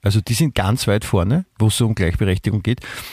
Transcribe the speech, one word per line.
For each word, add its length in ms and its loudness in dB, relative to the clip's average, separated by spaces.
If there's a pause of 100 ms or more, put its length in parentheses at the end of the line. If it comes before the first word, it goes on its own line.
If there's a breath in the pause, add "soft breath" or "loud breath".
Also 180 2
die 140 -4
sind 200 0
ganz 320 0
weit 180 2
vorne, 420 2 (120)
wo 100 4
es 80 0
so 100 2
um 80 0
Gleichberechtigung 680 0
geht. 180 -2 (320 loud breath)